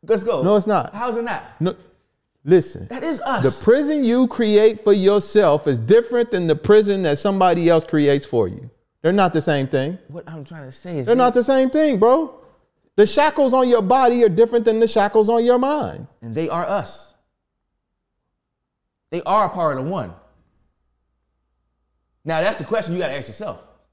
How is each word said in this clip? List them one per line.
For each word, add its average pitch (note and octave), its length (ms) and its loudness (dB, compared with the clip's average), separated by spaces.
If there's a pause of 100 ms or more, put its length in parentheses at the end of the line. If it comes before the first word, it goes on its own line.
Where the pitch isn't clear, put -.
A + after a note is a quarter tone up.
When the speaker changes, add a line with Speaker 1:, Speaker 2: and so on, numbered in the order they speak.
Speaker 1:
Let's F#3+ 200 -2
go. G#3 200 -4
Speaker 2:
No, G3 140 2
it's G3+ 100 0
not. G3 280 -2
Speaker 1:
How A#3 140 -8
is A3+ 80 -6
it A#3 80 -6
not? G#3 180 -8 (180)
Speaker 2:
No, F3+ 140 -2 (680)
listen. D#3 440 0
Speaker 1:
That B3 160 -10
is D#4+ 180 -6
us. B3+ 200 -4 (160)
Speaker 2:
The - 60 -16
prison C#4+ 400 2
you A#3+ 220 2
create G#3+ 580 2
for G#3 80 4
yourself F#3+ 760 2
is C3+ 120 0
different A#3 520 2
than F3+ 160 -2
the D#3 100 0
prison G3+ 460 2
that D3 160 -2
somebody F3+ 520 2
else D#3+ 140 2
creates C#3+ 420 0
for G#2+ 220 -2
you. A#2+ 200 -14 (320)
They're E3 120 0
not F#3+ 200 2
the D#3+ 80 0
same C#3+ 260 -2
thing. D3+ 320 -4 (100)
Speaker 1:
What D#3+ 200 -18
I'm D3+ 160 -16
trying D#3 180 -20
to C3 80 -20
say E3+ 280 -12
is B2+ 80 -6
Speaker 2:
They're A#3 100 2
Speaker 1:
they - 20 2
Speaker 2:
not B3 160 2
the B3 80 2
same C4 280 2
thing, D4+ 280 2
bro. B3+ 380 2 (580)
The G#3 100 6
shackles D4 480 2
on C4 160 2
your A#3+ 140 2
body A#3+ 400 2
are A3 60 4
different A3+ 360 2
than A3 140 2
the A3+ 80 2
shackles G#3 420 2
on A#3 160 0
your B3 140 2
mind. C4 480 -4 (140)
Speaker 1:
And A#2 140 -14
they D#3+ 140 -6
are E3+ 160 -6
us. - 480 -10 (2000)
They E3+ 120 -6
are G3 240 0
a - 20 -4
part D#3 300 -4
of C3 80 -6
the E3 40 -6
one. B2 220 -8 (2000)
Now, D#3+ 180 -4
that's G#3 160 -2
the D#3 60 -10
question F#3 300 -6
you F3+ 60 -6
gotta C#3+ 160 -6
ask C3 120 -12
yourself. E3 380 -16 (260)